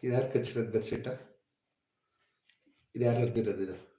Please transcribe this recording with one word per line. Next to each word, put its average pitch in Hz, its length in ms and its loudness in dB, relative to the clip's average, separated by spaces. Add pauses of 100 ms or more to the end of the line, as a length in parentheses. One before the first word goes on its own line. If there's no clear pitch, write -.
ಇದು 123 100 0
ಯಾರ್ 131 200 2
ಕಚ್ಚಿರೋದು 120 380 0
ಬೆಡ್‌ಶೀಟ್? 110 380 -2 (1900)
ಇದು 120 80 0
ಯಾರು 120 160 6
ಹೊರ್ದಿರೋದು 104 440 0
ಇದು? 90 120 -6 (240)